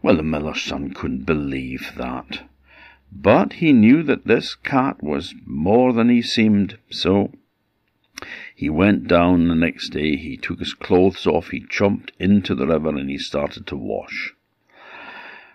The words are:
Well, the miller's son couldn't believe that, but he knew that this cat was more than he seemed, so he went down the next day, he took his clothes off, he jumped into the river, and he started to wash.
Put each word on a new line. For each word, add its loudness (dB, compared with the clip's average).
Well, 2
the -2
miller's -4
son -8
couldn't -6
believe -6
that, -10
but 2
he 4
knew 8
that -2
this 0
cat -4
was -6
more 2
than 2
he 4
seemed, 0
so 0
he -4
went 2
down 4
the 2
next -2
day, -2
he -8
took -8
his -8
clothes 2
off, 0
he -8
jumped -2
into 2
the -2
river, 0
and -6
he -8
started -6
to -10
wash. -10